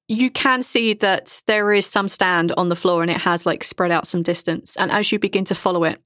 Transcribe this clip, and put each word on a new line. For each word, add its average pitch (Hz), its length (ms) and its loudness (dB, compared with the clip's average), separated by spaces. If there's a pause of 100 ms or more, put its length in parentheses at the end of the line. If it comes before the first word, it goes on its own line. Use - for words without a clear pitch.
you 240 220 2
can 254 320 0
see 233 320 0
that - 520 -2
there 208 260 2
is 202 140 4
some 196 220 0
stand 175 480 2
on 180 120 2
the 175 80 0
floor 175 260 2
and 170 80 0
it 160 120 -2
has, 170 240 0
like, - 180 -2
spread 180 260 -2
out 170 160 0
some 175 160 -2
distance. - 540 -4
And - 160 -2
as 208 180 0
you 208 80 0
begin 196 280 -2
to 196 80 -2
follow 180 300 0
it - 220 -2